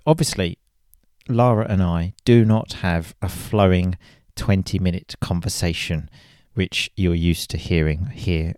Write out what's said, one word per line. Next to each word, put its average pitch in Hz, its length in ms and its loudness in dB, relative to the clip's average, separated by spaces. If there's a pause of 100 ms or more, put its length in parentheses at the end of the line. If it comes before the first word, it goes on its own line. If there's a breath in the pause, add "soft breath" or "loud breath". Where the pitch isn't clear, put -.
obviously, 139 540 0 (680)
Lara 117 400 2
and 98 140 2
I 85 320 -2 (100)
do 117 220 6
not 110 280 0
have 85 480 -2
a 92 80 -4
flowing 90 680 2 (380 soft breath)
twenty-minute 92 840 -2
conversation, 85 880 -4 (440 soft breath)
which - 420 -4
you're 87 200 2
used 85 360 0
to 85 60 -6
hearing 80 500 0
here 82 500 -4